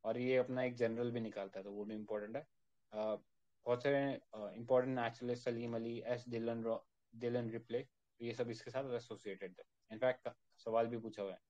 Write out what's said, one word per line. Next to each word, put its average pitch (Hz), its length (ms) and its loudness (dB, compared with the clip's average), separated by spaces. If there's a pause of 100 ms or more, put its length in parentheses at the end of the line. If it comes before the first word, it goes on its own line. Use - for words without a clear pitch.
और 113 140 2
ये 127 180 6
अपना 127 260 4
एक 123 120 2
general 120 360 2
भी 120 100 -2
निकालता 101 380 -4
है, 95 60 -8
तो 101 80 -6
वो 104 120 -4
भी 107 100 -6
important 107 420 -4
है। 147 60 -4 (500)
अ, 107 240 0 (480)
बहुत 120 180 2
सारे, 139 380 2 (140)
अ, 107 160 -6
important 127 480 4
naturalist, 120 460 -2
सलीम 117 320 -2
अली, 117 300 -4
एस 120 220 -2
डिलन 117 340 -2
रॉ-, - 560 -4
डिलन 120 320 0
रिप्ले, 117 360 -2 (320)
तो 117 60 -8
ये 117 100 -2
सब 120 160 0
इसके 117 200 -8
साथ 131 260 -2
associated 98 600 -8
थे। - 380 -16
In 110 60 -2
fact, 127 280 2 (280)
सवाल 113 280 4
भी 117 120 -4
पूछा 110 240 -6
हुआ 98 100 -2
है। 90 60 -12 (120)